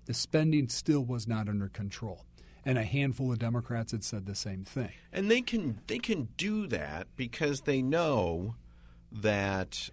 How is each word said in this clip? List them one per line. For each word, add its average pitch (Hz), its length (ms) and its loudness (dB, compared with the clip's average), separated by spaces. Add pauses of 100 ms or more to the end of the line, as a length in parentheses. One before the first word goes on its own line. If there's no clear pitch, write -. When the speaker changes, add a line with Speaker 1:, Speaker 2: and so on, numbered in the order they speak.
Speaker 1:
the - 100 -4
spending 156 540 4
still 147 360 2
was 120 220 -2
not 110 220 0
under 101 200 0
control. 98 580 -8 (400)
And 131 100 4
a 113 80 2
handful 131 480 0
of 113 60 0
Democrats 117 540 -2
had 107 120 -4
said 98 220 -6
the 98 80 -4
same 95 300 -6
thing. 117 260 -4 (220)
Speaker 2:
And 196 180 2
they 247 100 6
can, 202 460 -2
they 233 120 -2
can 175 380 -2
do 208 300 -2
that 80 400 -4 (100)
because 135 460 -2
they 135 180 2
know 117 760 2 (560)
that 98 800 0